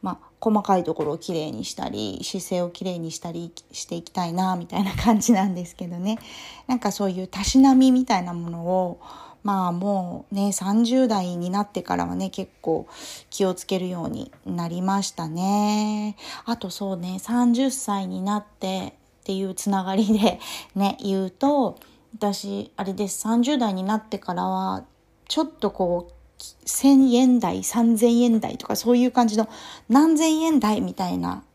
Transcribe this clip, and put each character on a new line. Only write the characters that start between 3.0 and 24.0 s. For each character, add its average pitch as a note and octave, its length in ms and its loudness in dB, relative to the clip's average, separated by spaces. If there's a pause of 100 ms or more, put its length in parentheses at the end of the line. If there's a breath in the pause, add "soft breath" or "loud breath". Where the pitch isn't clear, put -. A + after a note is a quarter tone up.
し - 80 -12
た E3+ 100 -8
り E3+ 220 -10 (180)
し - 140 -12
て - 100 -10
い E3+ 80 -8
き - 80 -20
た F3+ 160 -2
い E3+ 60 -6
な、 F#3 240 0
み E3+ 100 -8
た - 120 -6
い G3+ 60 0
な F#3+ 120 -4
感 G#3+ 240 4
じ A#3+ 120 2
な F#3+ 140 4
ん F#3 80 -2
で F3 100 -8
す - 120 -18
け F3+ 100 -10
ど F3 100 -10
ね。 G3+ 220 -4 (480 loud breath)
な B3+ 80 0
ん A#3+ 60 -2
か G#3 100 0
そ G3+ 160 -2
う F#3+ 40 0
い F#3 120 -6
う F#3 60 -10
た G3+ 160 -6
し - 160 6
な C4+ 160 10
み C4 160 8
み B3+ 120 4
た G#3+ 140 2
い F3+ 60 -2
な F3 100 -8
も E3+ 160 -6
の E3+ 160 -8
を、 F3+ 340 0 (440 loud breath)
ま F#3+ 240 0
あ F3 40 0
も F3+ 600 -2
う - 20 -8
ね、 G3 180 0
三 G3+ 320 2
十 B3+ 220 4
代 F#3 300 0
に F3 140 -4
な G3 100 0
っ G3+ 100 -4
て F3+ 120 -6
か F3+ 140 -4
ら F3 100 -2
は F3+ 100 -4
ね、 F#3 140 -4
結 F#3+ 200 -10 (120)
構 - 260 -2 (420 loud breath)
気 - 140 -2
を F#3 100 0
つ F#3 100 -12
け F#3+ 140 -2
る F#3 100 -4
よ F3 180 -6
う E3 40 -4
に C#3+ 220 -10 (120)
な E3+ 220 -4
り E3+ 160 -6
ま G3 200 0
し - 100 -6
た E3 160 -8
ね。 G#3 880 0 (280 loud breath)
あ A#3 120 -4
と G3 120 -10
そ G3 260 -6
う - 20 -8
ね、 F#3 240 -8
三 A#3+ 340 2
十 C4 160 2
歳 G3 380 -4
に F#3 140 -6
な G#3 160 0
っ G#3 60 -8 (140)
て F#3+ 360 -6 (260)
っ - 40 -20
て G3 120 -4
い F#3+ 80 -4
う F#3 100 -6
つ - 160 -4
な F#3+ 140 0
が F#3+ 100 -4
り G#3+ 240 2
で G3 220 2 (340 loud breath)
ね、 G3 260 0
言 F#3+ 260 -2
う F#3 40 -6
と、 C4+ 480 0 (360 soft breath)
私、 G3+ 600 -6
あ - 80 -6
れ G3 80 -4
で G3 160 -4
す。 - 120 -8
三 A#3 220 2
十 C#4+ 140 2
代 A#3 160 0
に F#3 120 -4
な G#3 120 0
っ G#3+ 120 -6